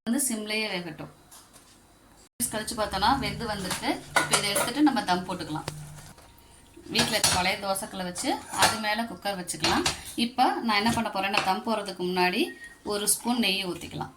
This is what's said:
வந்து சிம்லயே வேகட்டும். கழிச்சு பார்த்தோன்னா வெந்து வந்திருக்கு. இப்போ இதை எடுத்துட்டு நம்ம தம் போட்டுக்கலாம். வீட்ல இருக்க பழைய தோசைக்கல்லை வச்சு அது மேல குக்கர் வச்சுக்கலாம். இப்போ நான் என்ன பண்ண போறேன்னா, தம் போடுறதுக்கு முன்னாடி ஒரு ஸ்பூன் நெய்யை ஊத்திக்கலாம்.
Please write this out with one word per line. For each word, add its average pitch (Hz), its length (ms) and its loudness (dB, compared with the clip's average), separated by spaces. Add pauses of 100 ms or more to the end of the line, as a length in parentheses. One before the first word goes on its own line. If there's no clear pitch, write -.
வந்து 262 200 0
சிம்லயே 214 480 -2
வேகட்டும். 175 420 -6 (1300)
கழிச்சு 220 360 -4
பார்த்தோன்னா 202 340 2 (100)
வெந்து 208 260 -2
வந்திருக்கு. 202 440 -2 (200)
இப்போ - 240 4
இதை 202 160 2
எடுத்துட்டு 233 320 2
நம்ம 254 220 6
தம் 180 220 2
போட்டுக்கலாம். 151 420 -6 (1200)
வீட்ல 233 280 0
இருக்க 202 180 4
பழைய 185 260 2
தோசைக்கல்லை 196 480 -2
வச்சு 180 240 -4 (240)
அது - 260 4
மேல 214 240 0
குக்கர் 196 360 -4
வச்சுக்கலாம். 190 460 0 (300)
இப்போ 247 300 2 (160)
நான் 214 180 2
என்ன 226 120 4
பண்ண 220 180 0
போறேன்னா, 202 340 0
தம் 196 220 0
போடுறதுக்கு 202 380 -2
முன்னாடி 180 380 2 (440)
ஒரு 208 220 -2
ஸ்பூன் 233 320 0
நெய்யை 190 260 2
ஊத்திக்கலாம். - 520 -8